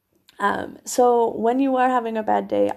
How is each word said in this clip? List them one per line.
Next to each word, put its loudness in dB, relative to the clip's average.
Um, -4
so 2
when -2
you 0
are 2
having -2
a -4
bad -2
day, 0